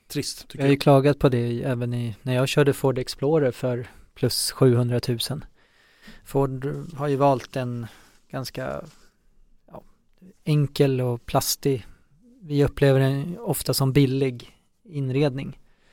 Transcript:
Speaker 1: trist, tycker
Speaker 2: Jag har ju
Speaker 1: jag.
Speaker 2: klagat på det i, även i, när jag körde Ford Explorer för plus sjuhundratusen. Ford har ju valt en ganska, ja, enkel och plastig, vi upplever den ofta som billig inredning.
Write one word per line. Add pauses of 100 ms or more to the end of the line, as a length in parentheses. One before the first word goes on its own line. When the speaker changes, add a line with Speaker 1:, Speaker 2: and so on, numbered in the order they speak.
Speaker 1:
trist,
tycker
Speaker 2:
Jag
har
ju
Speaker 1:
jag.
Speaker 2:
klagat
på
det
i,
även
i,
när
jag
körde
Ford
Explorer
för (260)
plus
sjuhundratusen. (800)
Ford (300)
har
ju
valt
en (440)
ganska, (840)
ja, (600)
enkel
och
plastig, (540)
vi
upplever
den
ofta
som
billig (280)
inredning. (340)